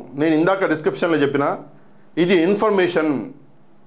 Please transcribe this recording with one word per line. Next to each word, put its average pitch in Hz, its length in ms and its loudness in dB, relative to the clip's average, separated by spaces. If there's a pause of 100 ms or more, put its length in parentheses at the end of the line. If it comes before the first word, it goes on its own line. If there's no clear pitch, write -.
(140)
నేను 156 220 0
ఇందాక 175 300 2
డిస్క్రిప్షన్లో 165 520 -2
చెప్పిన 143 400 0 (600)
ఇది 175 260 2
information. 180 880 0 (560)